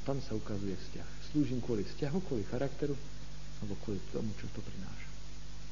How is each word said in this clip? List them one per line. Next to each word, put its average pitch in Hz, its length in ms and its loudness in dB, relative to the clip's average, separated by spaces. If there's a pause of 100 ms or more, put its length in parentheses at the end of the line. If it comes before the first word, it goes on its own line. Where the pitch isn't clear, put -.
tam 139 160 2
sa 110 160 0
ukazuje 101 400 0
vzťah. - 300 -2 (260)
Slúžim 127 240 4
kvôli 113 240 2
vzťahu, 151 400 0
kvôli 110 240 0
charakteru, 139 480 0 (680)
alebo 104 140 0 (100)
kvôli 98 140 0 (160)
tomu, 113 160 2 (100)
čo 110 140 -2
to - 100 -2
prináša. 92 460 -2 (600)